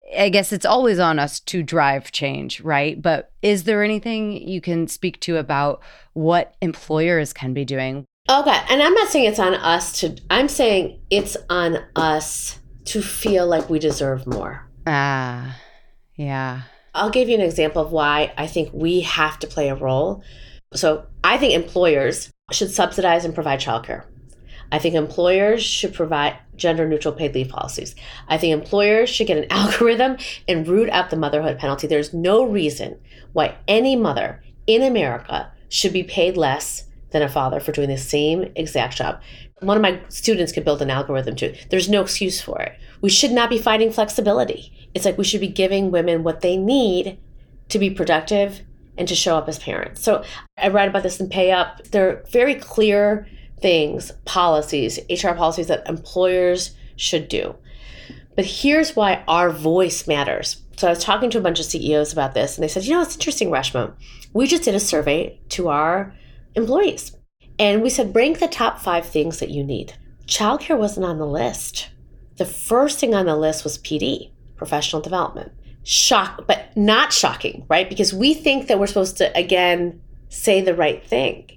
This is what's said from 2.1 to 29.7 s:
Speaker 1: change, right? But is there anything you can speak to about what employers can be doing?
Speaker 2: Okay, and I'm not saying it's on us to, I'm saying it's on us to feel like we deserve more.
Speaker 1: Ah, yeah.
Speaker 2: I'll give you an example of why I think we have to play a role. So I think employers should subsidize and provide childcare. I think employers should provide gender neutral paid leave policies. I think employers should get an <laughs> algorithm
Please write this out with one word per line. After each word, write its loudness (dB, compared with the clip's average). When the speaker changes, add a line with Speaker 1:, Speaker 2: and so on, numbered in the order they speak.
Speaker 1:
change, -6
right? -2
But -2
is 0
there 2
anything -4
you -6
can -2
speak -6
to -2
about -2
what 2
employers 0
can -6
be -4
doing? -6
Speaker 2:
Okay, 4
and 4
I'm 6
not 4
saying 4
it's 2
on 4
us 0
to, -2
I'm 4
saying 2
it's 0
on 0
us -2
to -4
feel 0
like 0
we 0
deserve -2
more. -6
Speaker 1:
Ah, -2
yeah. -6
Speaker 2:
I'll 0
give 2
you 2
an 2
example 2
of -2
why 2
I -6
think -4
we 0
have -2
to -8
play -2
a -2
role. -2
So 0
I 4
think 4
employers 2
should -2
subsidize 2
and -4
provide -2
childcare. -6
I 0
think 0
employers 2
should -4
provide 0
gender 0
neutral 0
paid -4
leave -2
policies. -10
I 0
think 2
employers 2
should 0
get 2
an -2
<laughs> -4
algorithm 2